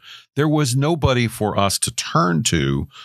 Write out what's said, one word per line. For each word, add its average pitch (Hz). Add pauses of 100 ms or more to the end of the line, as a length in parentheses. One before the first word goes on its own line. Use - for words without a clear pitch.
(360)
there 147
was 147
nobody 135
for 104
us 98
to -
turn 165
to 69 (160)